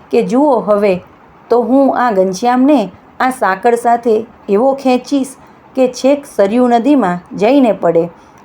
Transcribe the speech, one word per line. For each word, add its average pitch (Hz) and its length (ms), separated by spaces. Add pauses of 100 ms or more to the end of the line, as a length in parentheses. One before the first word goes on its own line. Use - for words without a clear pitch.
(100)
કે, 240 120
"જુઓ, 247 380
હવે 202 440 (460)
તો 233 120
હું 262 360
આ 247 120
ઘનશ્યામને 233 800 (280)
આ 254 100
સાકર 214 440
સાથે 233 520 (220)
એવો 240 260
ખેંચીશ 262 600 (400)
કે 262 120
છેક 285 360 (120)
સરયુ 226 320
નદીમાં 233 680
જઈને 240 360
પડે." 170 380 (340)